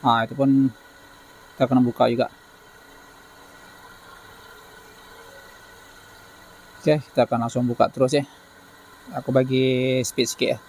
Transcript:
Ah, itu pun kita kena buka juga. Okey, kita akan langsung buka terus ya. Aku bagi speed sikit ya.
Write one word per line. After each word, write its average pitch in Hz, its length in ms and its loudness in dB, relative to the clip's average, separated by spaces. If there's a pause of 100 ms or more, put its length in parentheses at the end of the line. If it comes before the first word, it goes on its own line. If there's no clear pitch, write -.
Ah, 117 240 2
itu 113 80 -12
pun 135 320 2 (880)
kita 127 160 0
kena 131 80 2
buka 120 320 2
juga. 120 160 0 (4000)
Okey, 151 240 0
kita - 160 -2
akan 117 240 -2
langsung 123 240 -2
buka 120 160 0
terus 131 320 0
ya. 143 80 -4 (880)
Aku 135 160 -10
bagi 131 720 0
speed 120 240 -4
sikit - 300 -4
ya. - 20 -16 (100)